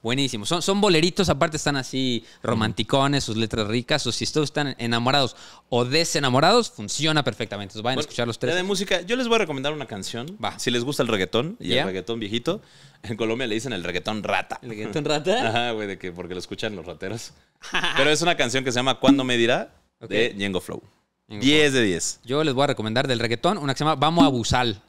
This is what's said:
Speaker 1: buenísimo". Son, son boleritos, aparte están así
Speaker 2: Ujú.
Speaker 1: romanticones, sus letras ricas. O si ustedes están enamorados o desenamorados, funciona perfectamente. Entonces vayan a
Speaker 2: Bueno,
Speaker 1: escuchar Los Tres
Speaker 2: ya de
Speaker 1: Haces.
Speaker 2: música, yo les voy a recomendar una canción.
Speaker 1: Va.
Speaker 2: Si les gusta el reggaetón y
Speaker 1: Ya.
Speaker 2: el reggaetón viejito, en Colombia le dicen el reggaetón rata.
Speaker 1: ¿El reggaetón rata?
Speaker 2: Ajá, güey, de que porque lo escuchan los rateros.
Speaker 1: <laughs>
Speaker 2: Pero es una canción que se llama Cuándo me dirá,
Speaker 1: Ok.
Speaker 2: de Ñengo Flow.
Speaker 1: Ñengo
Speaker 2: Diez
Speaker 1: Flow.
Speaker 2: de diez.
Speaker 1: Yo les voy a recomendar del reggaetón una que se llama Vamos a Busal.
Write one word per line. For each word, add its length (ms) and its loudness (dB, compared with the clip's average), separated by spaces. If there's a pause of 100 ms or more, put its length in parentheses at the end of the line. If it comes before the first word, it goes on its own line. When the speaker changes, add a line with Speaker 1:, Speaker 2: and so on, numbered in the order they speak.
Speaker 1:
buenísimo". 420 -2
Son, 160 0
son 200 2
boleritos, 480 4
aparte 260 2
están 220 0
así 480 -2 (140)
Speaker 2:
Ujú. 100 -4
Speaker 1:
romanticones, 720 2
sus 140 -4
letras 320 -2
ricas. 360 0
O 60 -2
si 140 -4
ustedes 240 0
están 280 -4
enamorados 600 0 (320)
o 160 2
desenamorados, 880 4
funciona 520 0
perfectamente. 480 -4
Entonces 120 -10
vayan 100 0
a 60 -2
Speaker 2:
Bueno, 100 -6
Speaker 1:
escuchar 180 -2
Los 120 -4
Tres 120 0
Speaker 2:
ya 40 0
de 40 2
Speaker 1:
Haces. 80 -2
Speaker 2:
música, 360 0
yo 120 -2
les 140 -2
voy 60 4
a 40 4
recomendar 320 -2
una 160 -6
canción. 560 -8
Speaker 1:
Va. 160 -6
Speaker 2:
Si 100 -2
les 140 0
gusta 180 -2
el 60 2
reggaetón 540 0
y 80 -6
Speaker 1:
Ya. 140 2
Speaker 2:
el 40 -2
reggaetón 320 -6
viejito, 420 -4 (420)
en 120 -6
Colombia 320 -2
le 80 -2
dicen 160 -4
el 140 -4
reggaetón 380 -4
rata. 400 -2
Speaker 1:
¿El 60 -12
reggaetón 360 -6
rata? 420 0
Speaker 2:
Ajá, 240 0
güey, 160 -4
de 100 -6
que 140 -10
porque 220 -10
lo 80 -6
escuchan 340 -8
los 100 -12
rateros. 460 -10 (300)
Speaker 1:
<laughs> 360 -2
Speaker 2:
Pero 120 4
es 120 2
una 140 2
canción 280 0
que 80 -2
se 80 0
llama 200 0
Cuándo 240 6
me 140 2
dirá, 360 2 (280)
Speaker 1:
Ok. 80 -16
Speaker 2:
de 260 0
Ñengo 260 0
Flow. 200 -10 (460)
Speaker 1:
Ñengo 160 -8
Speaker 2:
Diez 280 6
Speaker 1:
Flow. 100 4
Speaker 2:
de 60 4
diez. 360 -2
Speaker 1:
Yo 200 -2
les 100 0
voy 100 2
a 40 4
recomendar 400 0
del 120 0
reggaetón 400 0
una 140 -2
que 60 -4
se 40 0
llama 120 2
Vamos 300 4
a 40 4
Busal. 600 0